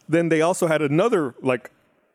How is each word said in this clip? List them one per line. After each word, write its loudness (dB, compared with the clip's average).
then 0
they 2
also 0
had 0
another, 0
like, -4